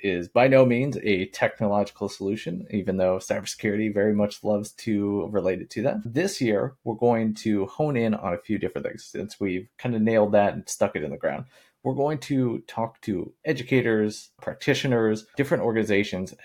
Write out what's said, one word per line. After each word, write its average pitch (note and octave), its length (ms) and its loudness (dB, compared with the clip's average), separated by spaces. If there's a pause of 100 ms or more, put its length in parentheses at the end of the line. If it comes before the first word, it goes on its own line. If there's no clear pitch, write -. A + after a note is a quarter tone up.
is F2+ 260 -2
by B2 180 4
no C3 200 8
means B2 360 0
a G2 260 2
technological G#2 760 -2
solution, G2 640 -6
even F#2+ 280 -2
though F#2 180 2
cybersecurity G#2 800 -2
very G#2 180 2
much G#2 320 0
loves G#2+ 280 -2
to G2+ 560 -2
relate F#2 340 -2
it - 80 -16
to A2 100 -6
that. B2+ 240 0
This D#3+ 340 -2
year, A#2 360 0 (100)
we're A#2+ 100 -4
going A2+ 420 2
to G#2 280 0
hone D3 320 -2
in A2+ 160 2
on F#2+ 220 -2
a F2 40 -6
few G#2 200 -4
different - 280 -4
things - 200 -10
since - 340 -10
we've F#2 380 -4
kinda A#2+ 200 -2
nailed A2 340 4
that G2+ 200 6
and - 160 -10
stuck - 280 -2
it E2+ 60 -4
in C#2 80 -6
the C#2+ 60 -8
ground. D2+ 300 -4 (360)
We're C3 120 -4
going D3 240 -2
to B2+ 480 0
talk - 360 -6
to F#2+ 300 -4 (140)
educators, A#2+ 840 0 (100)
practitioners, A#2 840 0 (100)
different C#3 280 0
organizations, G#2 720 0 (100)